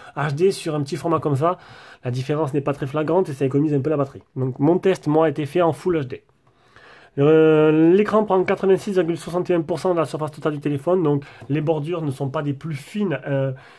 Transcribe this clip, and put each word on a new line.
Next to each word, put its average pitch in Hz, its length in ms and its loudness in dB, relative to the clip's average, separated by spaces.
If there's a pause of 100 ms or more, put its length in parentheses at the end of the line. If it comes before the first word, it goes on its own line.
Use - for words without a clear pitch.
(160)
H 143 180 -4
D 180 160 2
sur 165 240 -4
un 151 80 -2
petit 151 140 -6
format 160 240 -2
comme 147 160 0
ça, 170 220 0 (460)
la 127 60 -4
différence 139 440 -2
n'est 147 60 0
pas 143 120 -2
très 143 140 -8
flagrante 156 420 0
et 147 40 -8
ça 139 120 -4
économise 143 300 2
un 139 60 0
peu 147 100 -2
la 151 60 0
batterie. 135 260 -4 (140)
Donc 131 220 -4
mon 160 200 4
test, 185 280 0
moi, 156 200 4
a - 20 2
été 147 180 -4
fait 180 160 0
en 165 100 4
Full 170 260 -2
H 139 80 -4
D. - 180 -14 (920)
Euh, 156 760 6
l'écran 208 320 4
prend 190 180 2
quatre-vingt-six 190 520 0
virgule 170 220 0
soixante 170 320 -6
et 185 60 0
un 170 60 2
pour 160 180 -4
cent 180 160 0
de 165 60 0
la 156 40 0
surface 151 280 -6
totale 151 220 -4
du 143 60 -8
téléphone, 147 420 -2
donc 143 220 0 (240)
les 147 120 -2
bordures 156 420 -4
ne 147 80 -4
sont 135 180 -6
pas 151 140 -6
des 143 120 -4
plus 156 200 -10
fines, 202 520 -6
euh, 135 260 -2 (260)